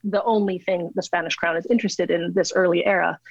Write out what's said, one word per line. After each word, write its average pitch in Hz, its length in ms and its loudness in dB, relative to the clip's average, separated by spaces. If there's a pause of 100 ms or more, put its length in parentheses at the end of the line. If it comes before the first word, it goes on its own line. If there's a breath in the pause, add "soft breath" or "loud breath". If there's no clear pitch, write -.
the 202 200 0
only 202 340 2
thing 175 360 -2
the 180 80 -2
Spanish 165 340 -4
crown 165 200 0
is 170 100 -4
interested 190 440 0
in 170 240 0
this 185 200 0
early 175 300 2
era, 170 340 0 (120 loud breath)